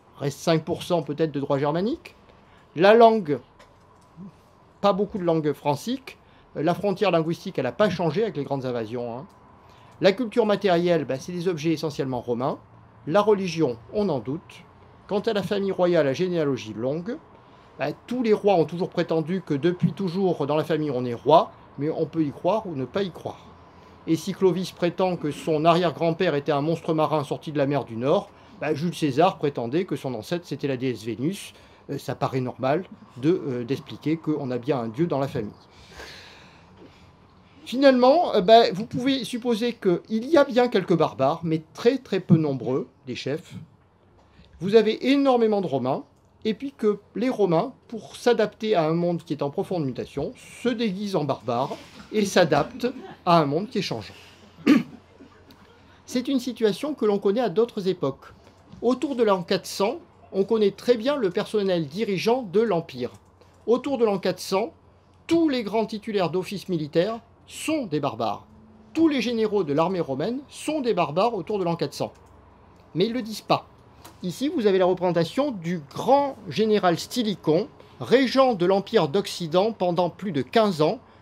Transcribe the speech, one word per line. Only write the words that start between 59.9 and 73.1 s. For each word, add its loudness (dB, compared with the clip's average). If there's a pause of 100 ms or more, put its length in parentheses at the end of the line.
on 0
connaît 2
très 2
bien -2
le 0
personnel -2
dirigeant -2
de 0
l'Empire. -2 (560)
Autour 0
de 4
l'an 2
quatre -2
cents, -2 (540)
tous 4
les 0
grands -2
titulaires -2
d'office -6
militaire -2 (260)
sont -4
des -4
barbares. -4 (460)
Tous 4
les 0
généraux 0
de -4
l'armée 0
romaine -4 (100)
sont -4
des 0
barbares 0
autour -6
de -2
l'an -2
quatre -4
cents. -6 (800)
Mais 0
ils 0
ne -6